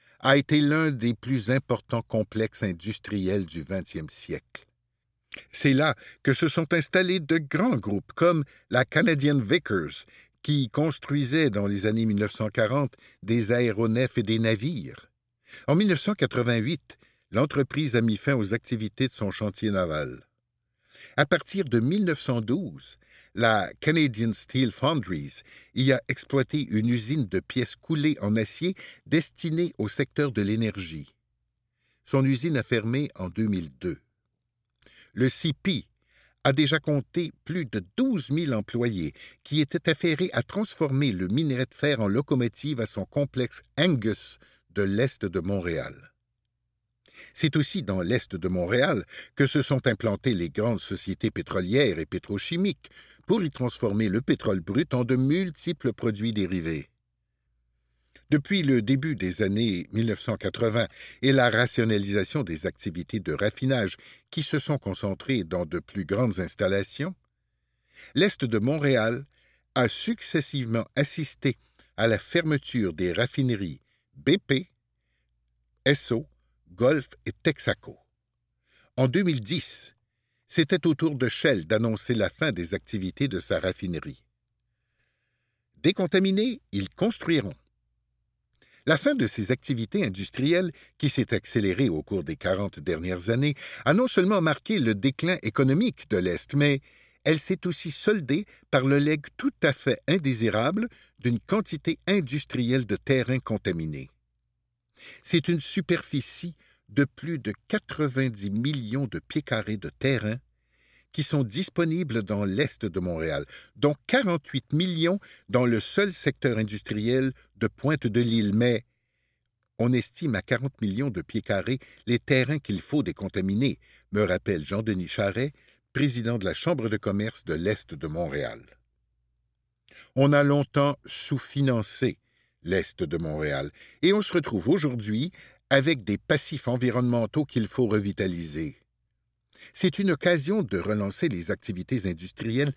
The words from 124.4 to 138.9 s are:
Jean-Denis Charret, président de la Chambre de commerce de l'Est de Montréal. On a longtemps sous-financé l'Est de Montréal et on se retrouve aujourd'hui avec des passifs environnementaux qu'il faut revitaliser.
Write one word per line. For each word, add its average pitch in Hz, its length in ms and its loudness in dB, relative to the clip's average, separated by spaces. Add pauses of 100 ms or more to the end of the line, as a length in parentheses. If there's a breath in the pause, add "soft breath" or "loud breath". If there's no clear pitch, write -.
Jean-Denis 101 420 -2
Charret, 110 460 -2 (400 soft breath)
président 120 460 0
de 95 60 -4
la 87 100 -2
Chambre 135 340 -2
de 107 80 0
commerce 104 480 -4
de 85 80 -2
l'Est 87 400 -2
de 78 140 -8
Montréal. 71 560 -6 (1500 loud breath)
On 139 180 6
a 143 100 6
longtemps 143 640 2
sous-financé - 1120 -2 (460)
l'Est - 400 -2
de 85 140 -4
Montréal 76 540 -4 (300 loud breath)
et 175 100 4
on 208 120 2
se - 100 -6
retrouve 113 360 0
aujourd'hui 127 640 0 (400 loud breath)
avec 139 320 2
des 101 140 0
passifs - 500 -2
environnementaux 120 800 0
qu'il 113 220 -2
faut 127 180 0
revitaliser. 87 960 -2 (880 loud breath)